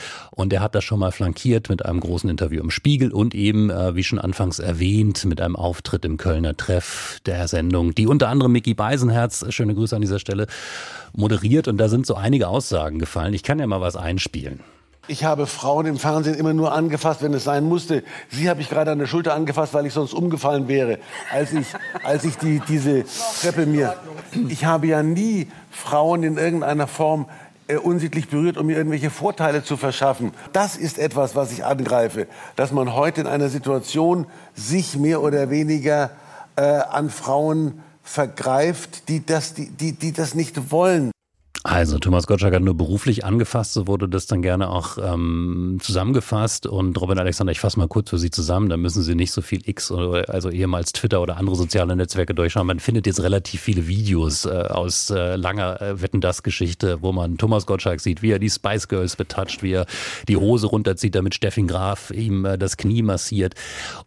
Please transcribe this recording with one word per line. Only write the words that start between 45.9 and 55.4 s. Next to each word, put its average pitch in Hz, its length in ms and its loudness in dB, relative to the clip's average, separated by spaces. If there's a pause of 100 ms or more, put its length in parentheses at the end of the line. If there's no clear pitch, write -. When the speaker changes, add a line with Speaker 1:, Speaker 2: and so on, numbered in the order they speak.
Speaker 1:
Und 92 340 0
Robin 92 200 0
Alexander, 90 320 0
ich - 80 -2
fasse 95 180 0
mal 87 100 4
kurz - 220 0
für 90 80 -2
Sie 85 140 0
zusammen, 90 360 0
da 85 100 0
müssen 87 260 0
Sie 85 100 0
nicht 87 180 2
so - 120 -4
viel - 260 -4
X, - 220 -6
oder, 90 420 0
also 95 160 -2
ehemals 90 420 0
Twitter 104 300 0
oder 85 160 -2
andere 92 180 0
soziale 90 400 2
Netzwerke 90 380 0
durchschauen. 85 320 2
Man 90 140 0
findet 113 260 0
jetzt 92 160 0
relativ 92 400 0
viele 90 260 0
Videos, 90 580 2
äh, - 40 0
aus, 90 640 -2
äh, 90 240 0
langer, 92 440 -2